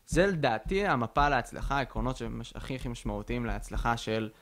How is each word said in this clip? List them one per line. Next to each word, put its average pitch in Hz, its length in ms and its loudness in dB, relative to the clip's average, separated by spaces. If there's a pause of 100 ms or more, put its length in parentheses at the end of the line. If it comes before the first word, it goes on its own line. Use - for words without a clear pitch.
זה 180 200 6
לדעתי 175 600 2
המפה 143 420 4
להצלחה, 135 500 0
העקרונות 123 380 -2
שמש-, 117 400 -8
הכי, - 200 -6
הכי 127 120 -6
משמעותיים 117 560 -4
להצלחה 110 520 0
של, 110 340 -2 (120)